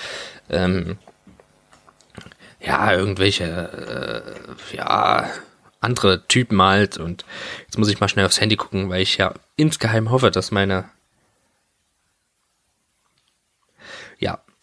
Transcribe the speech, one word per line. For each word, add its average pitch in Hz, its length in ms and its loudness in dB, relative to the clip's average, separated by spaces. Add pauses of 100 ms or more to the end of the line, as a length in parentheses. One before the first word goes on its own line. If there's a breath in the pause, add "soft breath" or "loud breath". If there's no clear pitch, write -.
(500 loud breath)
ähm, 92 480 -2 (1600 loud breath)
ja, 76 320 0
irgendwelche, 90 1400 -2 (360)
äh, - 60 -12
ja, - 540 2 (500 loud breath)
andere 107 480 2
Typen 117 320 4
halt. 95 380 4
Und 85 260 -8 (380 loud breath)
jetzt - 160 -8
muss 107 100 4
ich 101 120 -2
mal 101 80 2
schnell 98 180 2
aufs - 160 0
Handy 107 140 2
gucken, 95 340 -4
weil 92 100 0
ich 95 160 0
ja 95 160 2 (240)
insgeheim 113 540 2
hoffe, 127 200 4
dass - 200 -2
meine, 98 340 0 (3250 loud breath)
ja, - 240 -4 (200)